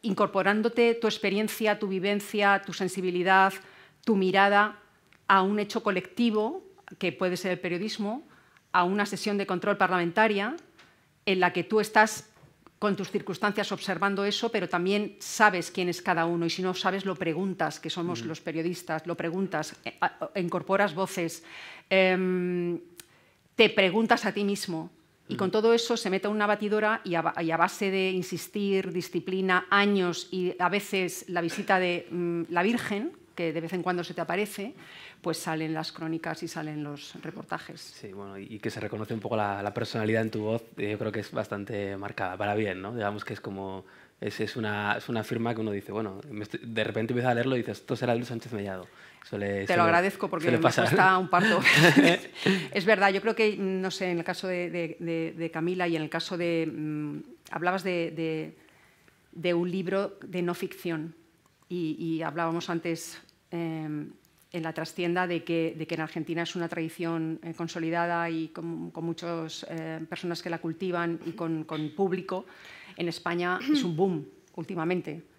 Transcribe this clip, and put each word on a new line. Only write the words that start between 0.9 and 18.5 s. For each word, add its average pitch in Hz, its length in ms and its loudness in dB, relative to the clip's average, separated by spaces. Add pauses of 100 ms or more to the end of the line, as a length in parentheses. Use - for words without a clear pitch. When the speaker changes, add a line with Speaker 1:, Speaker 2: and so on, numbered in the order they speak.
Speaker 1:
tu 233 140 -2
experiencia, 208 680 0
tu 214 100 -2
vivencia, 202 760 2
tu 180 80 -10
sensibilidad, 185 800 4 (520)
tu 226 100 4
mirada 196 640 6 (480)
a 190 160 6
un 202 160 2
hecho 208 240 -2
colectivo, 220 800 0 (360)
que 180 140 0
puede 180 240 0
ser 185 160 -2
el 175 60 -2
periodismo, 202 640 -4 (500)
a 180 120 6
una 202 220 2
sesión 202 320 -2
de 196 80 -2
control 196 300 0
parlamentaria 196 760 2 (720)
en 185 160 2
la 180 120 6
que 175 120 0
tú 214 160 2
estás 214 480 4 (500)
con 208 160 2
tus 190 160 -6
circunstancias 202 640 -2
observando 196 520 0
eso, 208 280 0
pero 185 160 0
también 190 500 0
sabes 190 540 4
quién 180 160 0
es 175 140 -4
cada 165 240 2
uno, 170 200 0
y 165 40 2
si 185 120 -4
no 185 120 0
sabes, 190 320 0
lo 190 100 -2
preguntas, 170 640 -2
que 160 100 -8
somos 170 300 -4
Speaker 2:
Ujú. 160 80 -6
Speaker 1:
los 156 120 -8
periodistas, 165 680 -4